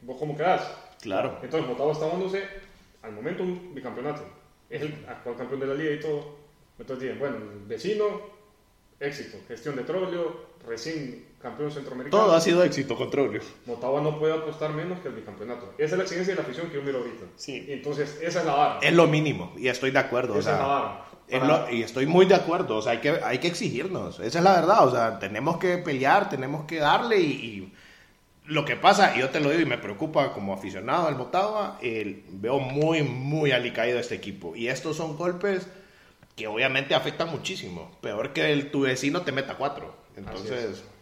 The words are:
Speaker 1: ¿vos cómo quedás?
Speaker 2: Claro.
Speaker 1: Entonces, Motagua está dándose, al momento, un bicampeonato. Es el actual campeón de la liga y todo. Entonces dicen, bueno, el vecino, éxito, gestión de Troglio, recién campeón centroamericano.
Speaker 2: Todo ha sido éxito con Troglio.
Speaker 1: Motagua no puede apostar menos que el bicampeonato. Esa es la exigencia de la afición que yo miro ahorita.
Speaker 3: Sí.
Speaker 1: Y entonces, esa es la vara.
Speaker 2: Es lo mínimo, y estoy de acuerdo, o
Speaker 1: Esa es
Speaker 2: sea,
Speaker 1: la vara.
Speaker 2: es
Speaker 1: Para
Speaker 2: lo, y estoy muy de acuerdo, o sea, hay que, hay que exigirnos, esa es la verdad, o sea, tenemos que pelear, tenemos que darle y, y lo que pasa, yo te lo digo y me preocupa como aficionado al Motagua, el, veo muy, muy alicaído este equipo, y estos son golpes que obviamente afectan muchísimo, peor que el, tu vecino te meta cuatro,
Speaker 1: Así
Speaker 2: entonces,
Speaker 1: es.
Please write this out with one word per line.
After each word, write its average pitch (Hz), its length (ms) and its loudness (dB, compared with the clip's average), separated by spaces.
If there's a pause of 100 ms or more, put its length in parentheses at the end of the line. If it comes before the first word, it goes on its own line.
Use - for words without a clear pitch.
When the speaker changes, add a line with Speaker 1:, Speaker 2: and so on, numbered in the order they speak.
Speaker 1:
¿vos 123 160 -10
cómo 151 180 -4
quedás? - 340 0 (300)
Speaker 2:
Claro. 104 400 -4
Speaker 1:
Entonces, 160 260 -4
Motagua 139 260 0
está 156 140 -2
dándose, 185 360 -2 (580)
al 110 120 -14
momento, 156 280 -8
un 180 320 -6
bicampeonato. 127 480 -8 (480)
Es 120 140 -6
el 151 260 -8
actual 120 260 -10
campeón 131 260 -6
de 135 40 -4
la 135 80 -2
liga 151 220 -2
y 147 40 -8
todo. 151 360 -6 (420)
Entonces 127 280 -10
dicen, 113 120 -6
bueno, 127 200 -4
el 104 300 -12
vecino, 208 380 -2 (920)
éxito, 139 380 -6 (100)
gestión 135 280 -8
de 127 80 -4
Troglio, 170 680 -4 (180)
recién 143 580 -8 (160)
campeón 131 300 -6
centroamericano. 135 520 0
Speaker 2:
Todo 185 120 8
ha 165 60 8
sido 180 220 6
éxito 139 320 0
con 127 140 -2
Troglio. 127 320 2 (240)
Speaker 1:
Motagua 123 360 -2
no 151 180 0
puede 156 140 4
apostar 156 400 -4
menos 170 260 -6
que - 80 -10
el 120 80 -10
bicampeonato. 104 640 -12
Esa 151 160 2
es - 20 2
la 180 60 2
exigencia 180 320 -2
de 165 60 -2
la 147 40 -2
afición 131 220 -6
que 147 80 -8
yo 139 80 -4
miro 135 160 -2
ahorita. 117 260 -8 (100)
Speaker 3:
Sí. 123 320 -10
Speaker 1:
Y 143 60 -8
entonces, 135 480 -4
esa 170 200 0
es 165 40 0
la 151 80 2
vara. 143 300 4
Speaker 2:
Es 156 100 6
lo 170 140 10
mínimo, 147 500 0
y 120 120 0
estoy 127 200 0
de 135 100 4
acuerdo, 123 360 0
o 104 40 4
Speaker 1:
Esa 104 120 0
es 98 60 2
Speaker 2:
sea, 135 100 0
Speaker 1:
la 139 60 2
vara. - 320 -4 (240)
Speaker 2:
es 127 100 2
Speaker 1:
Para 135 280 4
Speaker 2:
lo, 120 60 -4
y 113 100 0
estoy 131 240 0
muy 175 180 8
de 190 100 8
acuerdo, 165 420 2
o 107 40 0
sea, 120 100 0
hay 117 80 2
que, 139 100 2 (140)
hay 113 140 0
que 131 100 0
exigirnos, 156 720 -4
esa 120 200 -2
es 170 40 4
la 190 100 10
verdad, 175 340 8
o 127 40 6
sea, 113 280 2
tenemos 113 380 -2
que 180 200 2
pelear, 165 520 2
tenemos 143 360 -6
que 165 140 -6
darle 202 420 4
y, 151 100 2
y 107 420 -8 (720)
lo 151 200 0
que 123 100 0
pasa, 180 400 6
yo 127 140 2
te 165 100 0
lo 143 120 4
digo 165 100 4
y 160 40 4
me 120 120 -2
preocupa 143 560 0
como 98 220 -4
aficionado 107 520 -2
al 147 80 0
Motagua, 196 680 -2
el, 110 480 -4
veo 107 280 -2
muy, 147 440 0
muy 139 480 0
alicaído 120 480 2
este 113 160 -6
equipo, 90 400 -10
y 117 140 -4
estos 147 280 -4
son 160 200 -6
golpes 180 500 -2 (680)
que 107 120 -8
obviamente 131 480 0
afectan 151 340 -2
muchísimo, 98 640 -8 (100)
peor 120 320 -4
que 156 180 2
el, 139 200 0
tu 143 100 2
vecino 135 400 0
te 151 100 -4
meta 131 240 -4
cuatro, 131 380 -6 (200)
Speaker 1:
Así - 80 -20
Speaker 2:
entonces, 107 420 -6
Speaker 1:
es. 101 200 -6 (180)